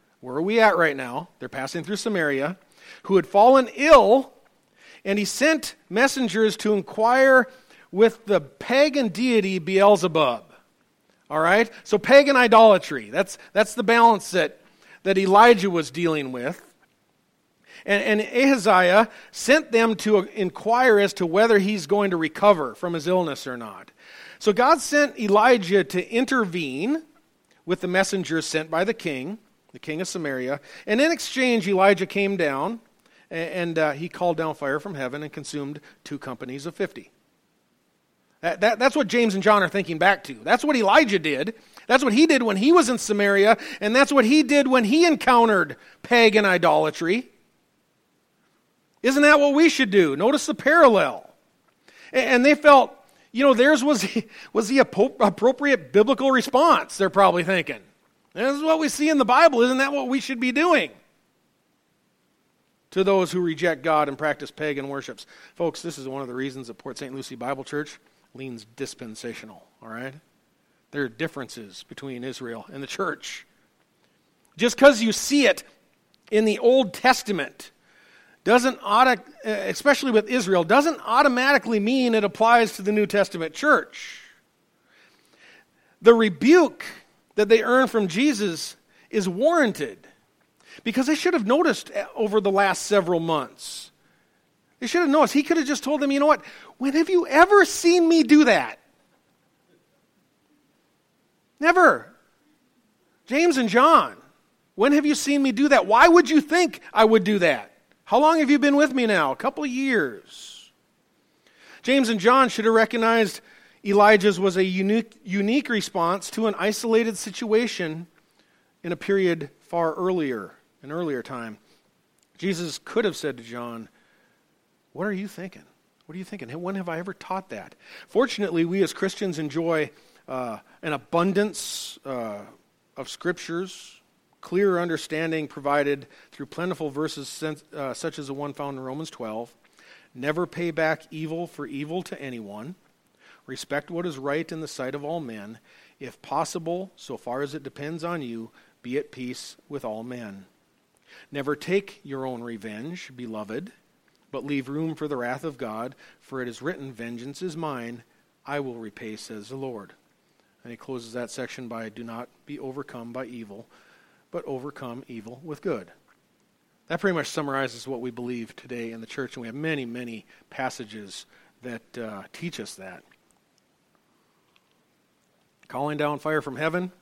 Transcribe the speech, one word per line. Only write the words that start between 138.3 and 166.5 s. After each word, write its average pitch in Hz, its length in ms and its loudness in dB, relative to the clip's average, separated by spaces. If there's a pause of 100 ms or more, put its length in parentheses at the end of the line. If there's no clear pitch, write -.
one 143 200 -10
found 143 240 -10
in 131 60 -14
Romans 143 260 -10
twelve. 113 460 -12 (580)
"Never 151 320 -6
pay 170 260 -10
back 156 380 -6
evil 160 380 -12
for 147 180 -16
evil 147 380 -10
to 160 180 -16
anyone. 117 540 -16 (720)
Respect 143 440 -10
what 175 160 -8
is 156 120 -10
right 143 340 -6
in 165 80 -12
the 156 80 -12
sight 135 260 -10
of 143 120 -12
all 165 140 -8
men. 113 400 -16 (400)
If 127 220 -18
possible, 170 760 -8
so - 220 -16
far 123 240 -10
as 143 140 -10
it 151 80 -16
depends 147 400 -14
on 170 180 -8
you, 113 300 -14 (300)
be 123 160 -8
at 147 140 -10
peace 123 440 -16 (140)
with 139 160 -14
all 110 180 -12
men. 113 420 -16 (840)
Never 143 240 -6
take 196 480 -8
your 135 220 -10
own 123 180 -10
revenge, 117 720 -14
beloved, 113 560 -14 (600)
but 131 140 -12
leave 139 240 -8
room 156 260 -8
for 156 120 -10
the 143 100 -6
wrath 127 260 -8
of 151 140 -12
God, 120 360 -10 (260)
for 131 220 -14
it 123 60 -10
is 117 140 -16
written, 135 320 -10
'Vengeance 120 480 -14
is 175 160 -10
mine, 120 460 -12 (420)
I 143 140 -8
will 131 160 -10
repay,' 110 420 -16
says 107 320 -18
the 131 60 -16
Lord." 120 380 -14 (680)
And 117 80 -20
he 117 60 -18
closes 117 360 -16
that 120 180 -10
section 127 360 -14
by, 113 220 -14
"Do 117 140 -18
not 117 260 -16 (160)
be 147 140 -18
overcome 131 520 -16
by 127 140 -12
evil." 110 420 -20 (640)
but - 140 -12
overcome 131 600 -14
evil 117 360 -18
with 156 180 -16
good. 117 300 -8 (960)